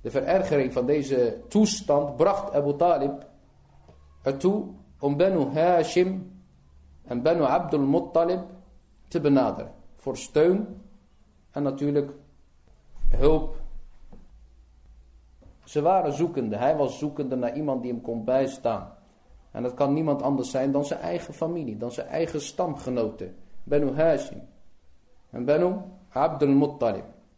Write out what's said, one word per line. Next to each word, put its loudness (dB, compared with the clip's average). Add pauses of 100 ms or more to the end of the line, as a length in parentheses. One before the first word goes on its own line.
De -8
verergering 2
van 0
deze 0
toestand 2
bracht 0
Abu 0
Talib 0 (960)
ertoe 0 (340)
om 0
Banu 2
Hashim 0 (720)
en -6
Banu 2
Abdul 2
Muttalib 2 (640)
te -2
benaderen 2 (240)
voor -8
steun 0 (680)
en -6
natuurlijk -2 (960)
hulp. 6 (2000)
Ze -4
waren 2
zoekende. -2
Hij 2
was -2
zoekende -4
naar -4
iemand -4
die -6
hem -6
kon -8
bijstaan. -2 (580)
En -8
dat -4
kan 2
niemand 0
anders 0
zijn 0
dan 0
zijn -6
eigen -6
familie, -6
dan -8
zijn -8
eigen -4
stamgenoten, -6 (260)
Banu 0
Hashim 0 (880)
en -8
Banu 2 (320)
Abdul 0
Muttalib. 2 (340)